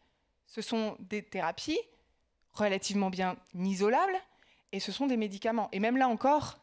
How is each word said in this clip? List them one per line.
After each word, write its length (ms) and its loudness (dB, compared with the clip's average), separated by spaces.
ce 140 -10
sont 380 -4
des 240 -8
thérapies 560 -4
relativement 560 0
bien 260 -2
isolables, 600 2
et 80 -6
ce 120 -6
sont 160 -2
des 100 2
médicaments. 540 -2
Et 80 -4
même 160 2
là 120 4
encore, 560 2